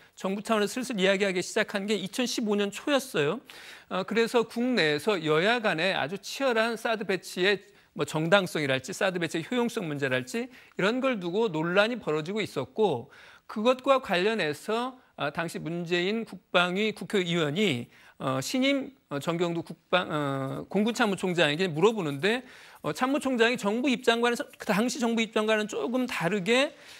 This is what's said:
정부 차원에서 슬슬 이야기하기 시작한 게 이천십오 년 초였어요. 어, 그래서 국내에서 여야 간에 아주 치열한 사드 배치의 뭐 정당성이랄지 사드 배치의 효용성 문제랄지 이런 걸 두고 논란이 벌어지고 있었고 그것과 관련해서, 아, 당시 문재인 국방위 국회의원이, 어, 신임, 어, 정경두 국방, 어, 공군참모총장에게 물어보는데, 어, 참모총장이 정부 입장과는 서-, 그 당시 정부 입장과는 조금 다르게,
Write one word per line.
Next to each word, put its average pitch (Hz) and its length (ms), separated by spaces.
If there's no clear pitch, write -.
정부 196 260
차원에서 208 300
슬슬 254 260
이야기하기 196 420
시작한 202 460
게 214 80
이천십오 208 640
년 202 160
초였어요. 220 680
어, 185 120
그래서 226 400
국내에서 202 840
여야 175 360
간에 185 340
아주 151 240
치열한 233 580
사드 226 280
배치의 190 580
뭐 156 120
정당성이랄지 160 880
사드 185 280
배치의 165 280
효용성 233 380
문제랄지 139 600
이런 220 240
걸 254 200
두고 185 280
논란이 180 520
벌어지고 156 400
있었고 147 720
그것과 254 540
관련해서, 208 960
아, 143 140
당시 160 280
문재인 175 680
국방위 185 680
국회의원이, 170 960
어, 131 220
신임, 262 540
어, 143 100
정경두 170 440
국방, - 480
어, 139 580
공군참모총장에게 190 1000
물어보는데, 180 760
어, 151 100
참모총장이 254 640
정부 226 340
입장과는 233 460
서-, 285 100
그 - 100
당시 233 340
정부 226 200
입장과는 214 460
조금 247 400
다르게, 214 680